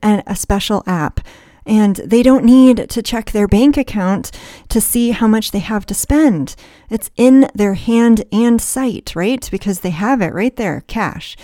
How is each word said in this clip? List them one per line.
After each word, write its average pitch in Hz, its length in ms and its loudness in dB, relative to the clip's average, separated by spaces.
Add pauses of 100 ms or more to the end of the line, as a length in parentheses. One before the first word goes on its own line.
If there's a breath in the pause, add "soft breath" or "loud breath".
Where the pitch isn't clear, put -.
a, 208 240 2
a 196 80 -6
special - 500 -4
app. 170 360 -4 (440 loud breath)
And 208 320 0
they 233 260 0
don't 262 220 4
need 254 440 6
to 233 120 -8
check 226 300 -6
their 208 140 0
bank 233 300 4
account 202 560 -4 (380 loud breath)
to 226 100 -2
see 233 320 0
how 226 160 -2
much 214 240 0
they 202 80 -6
have 208 280 -6
to 202 60 -10
spend. 247 600 0 (340 soft breath)
It's 226 280 -8
in 262 360 6
their 202 200 0
hand 233 580 2
and 233 300 2
sight, - 560 -6
right? 233 340 -4
Because 190 300 -6
they 185 80 -6
have 208 320 -2
it 170 120 -2
right 226 220 -4
there, 202 320 -6
cash. - 560 -8